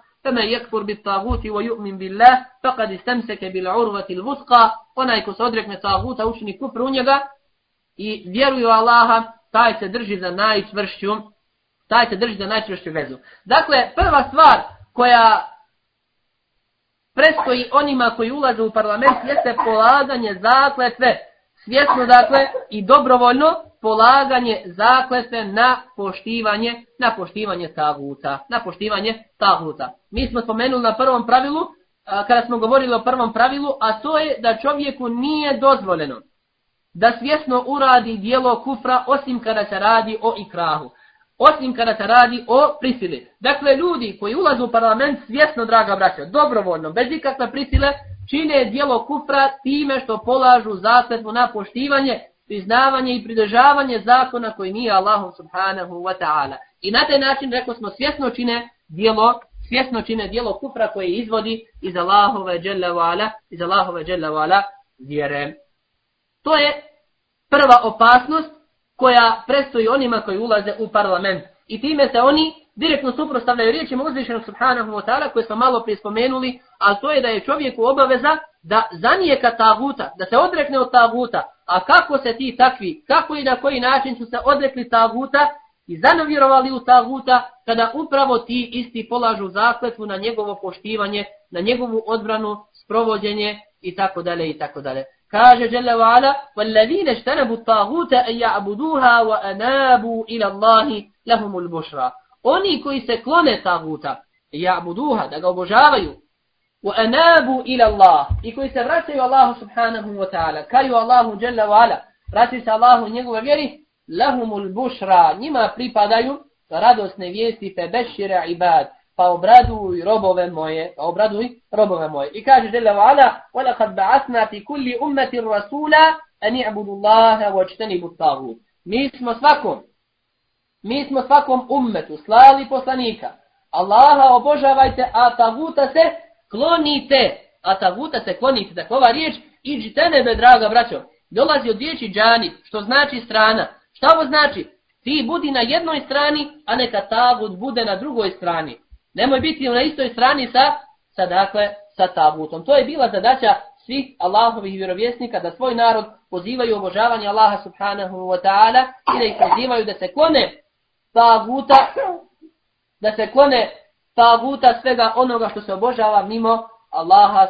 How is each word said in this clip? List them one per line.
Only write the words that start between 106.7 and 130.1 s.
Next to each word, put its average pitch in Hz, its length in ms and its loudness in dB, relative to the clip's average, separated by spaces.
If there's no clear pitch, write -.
wa 202 120 -4
anabu 262 720 2
ila 247 180 0
Allah, 196 420 6
i 226 120 -12
koji 269 160 -8
se 254 140 -4
vraćaju 302 380 -4
Allahu 247 380 2
subhanahu 226 500 -6
wa 196 220 -8
ta'ala, 160 360 -6
kaju 254 260 2
Allahu 226 420 2
dželle 226 300 -2
ve 208 80 2
ala, 220 220 6
vraćaju 240 320 0
se 226 60 -2
Allahu 233 360 4
i 214 40 -8
njegove 240 300 -6
vjeri, 294 380 -2
lahumul 220 540 -2
bushra, 190 640 2
njima 247 360 -2
pripadaju 233 640 0
radosne 196 580 0
vijesti, 214 460 -6
febešire 190 720 -4
ibad, 165 400 0
pa 180 140 4
obraduj 190 720 4
robove 185 480 0
moje, 160 460 -6
pa 139 60 -12
obraduj 202 460 -2
robove 185 360 0
moje. 143 260 -6
I 220 100 -14
kaže 247 260 4
dželle 226 220 0
ve 202 80 2
ala: 262 340 6
"Wa 247 100 -4
laqad 220 300 -2
ba'athna 220 560 0
fi 208 140 -14
kulli 254 360 -6
ummatin 262 480 -4
rasula 302 640 2
an 220 160 -2
i'budu 208 360 -6
Allaha 214 580 2
wajtanibu 185 560 -4
at-taghut." 135 500 -4
Mi 247 240 -4
smo 240 260 -8
svakom, 247 480 0